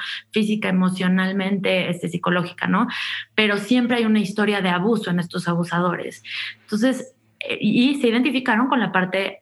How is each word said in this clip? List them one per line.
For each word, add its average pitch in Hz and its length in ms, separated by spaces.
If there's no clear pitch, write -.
física, 214 360
emocionalmente, 185 1200
este, 180 200
psicológica, 175 580
¿no? 202 200
Pero 208 220
siempre 240 400
hay 233 80
una 214 140
historia 202 420
de 185 80
abuso 185 400
en 175 100
estos 175 280
abusadores. 170 760
Entonces, 226 500
eh, - 220
y 240 400
se 247 60
identificaron 247 600
con 269 120
la 185 120
parte 190 500